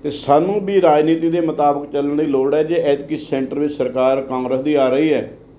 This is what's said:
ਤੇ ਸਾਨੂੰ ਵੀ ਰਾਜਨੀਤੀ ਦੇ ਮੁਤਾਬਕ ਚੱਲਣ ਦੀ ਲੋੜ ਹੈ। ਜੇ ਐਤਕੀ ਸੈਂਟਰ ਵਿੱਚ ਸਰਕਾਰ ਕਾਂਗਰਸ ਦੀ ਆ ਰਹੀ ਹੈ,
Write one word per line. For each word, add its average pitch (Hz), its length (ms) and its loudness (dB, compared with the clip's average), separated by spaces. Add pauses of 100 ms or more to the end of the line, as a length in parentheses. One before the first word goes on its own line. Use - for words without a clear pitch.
ਤੇ 147 80 -4
ਸਾਨੂੰ 160 500 2
ਵੀ 196 200 2
ਰਾਜਨੀਤੀ 160 500 2
ਦੇ 175 100 0
ਮੁਤਾਬਕ 147 500 0
ਚੱਲਣ 143 240 -2
ਦੀ 156 100 0
ਲੋੜ 135 300 0
ਹੈ। 156 80 2
ਜੇ 160 200 -2
ਐਤਕੀ 143 360 -2
ਸੈਂਟਰ 135 400 -4
ਵਿੱਚ 147 140 -2
ਸਰਕਾਰ 131 480 0
ਕਾਂਗਰਸ 131 420 -4
ਦੀ 151 120 0
ਆ 131 140 4
ਰਹੀ 151 240 2
ਹੈ, 110 180 -2 (280)